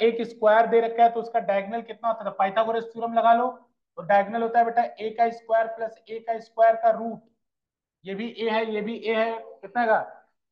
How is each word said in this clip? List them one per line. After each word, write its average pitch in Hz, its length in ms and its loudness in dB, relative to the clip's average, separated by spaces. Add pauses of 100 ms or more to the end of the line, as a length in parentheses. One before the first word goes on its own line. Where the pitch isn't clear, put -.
एक 233 220 2
square 220 420 4
दे 233 140 2
रखा 226 220 0
है 233 100 8
तो 233 80 -6
उसका 226 200 -6
diagonal 202 420 -4
कितना 226 260 -8
होता 220 160 -4
था, 196 60 -8
पाइथागोरस 220 640 0
theorem 233 220 -8
लगा 226 200 6
लो, 247 140 2 (500)
तो 170 40 -12
डायगोनल 202 400 2
होता 226 160 0
है 233 60 6
बेटा 233 180 0 (160)
ए 214 100 -8 (100)
का 233 120 2
square 226 380 -2
plus 226 300 -10 (100)
ए 220 180 -12
का 226 140 -6
square 226 360 4
का 226 140 2
root, 220 300 -4 (840)
ये 190 100 -10
भी 220 160 -6
ए 220 200 -6
है, 226 140 0 (100)
ये 208 60 -4
भी 220 180 -6
ए 226 160 -4
है, 226 240 -2 (240)
कितना 196 200 -6
आएगा, 220 160 2 (540)